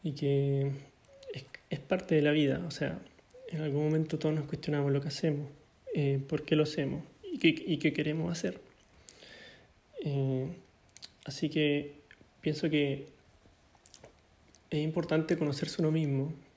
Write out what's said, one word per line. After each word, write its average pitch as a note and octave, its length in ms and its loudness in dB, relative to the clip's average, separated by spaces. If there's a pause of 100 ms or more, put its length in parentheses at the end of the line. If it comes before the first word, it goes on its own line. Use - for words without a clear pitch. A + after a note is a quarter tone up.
Y D#3 100 -2
que C#3 580 2 (640)
es, - 100 -10 (240)
es - 120 -4
parte F#3 340 0
de D3+ 80 8
la D3 80 6
vida. D3 360 4
O D#3 40 -6
sea, - 280 -4 (500)
en D#3 120 -6
algún D3+ 240 0
momento D#3 340 0
todos D#3 160 0
nos D3+ 120 -2
cuestionamos C#3+ 440 0
lo C#3 120 2
que D#3 60 -4
hacemos, D3 400 -2 (460)
eh, C#3 320 2
por D3+ 180 -2
qué D#3+ 120 4
lo D3+ 60 6
hacemos D3 400 0 (280)
y D#4+ 80 -6
qué, E3 100 6 (180)
y D#3+ 100 2
qué D3+ 160 2
queremos D#3 400 -2
hacer. - 260 -4 (1400)
Eh, C3+ 460 0 (760)
así D3 260 -4
que D3 440 0 (460)
pienso D#3 300 -2
que C#3+ 360 0 (1600)
es D#3 120 -2
importante D#3+ 560 0
conocerse D3 440 -2
uno D#3 80 4
mismo D3+ 420 2 (240)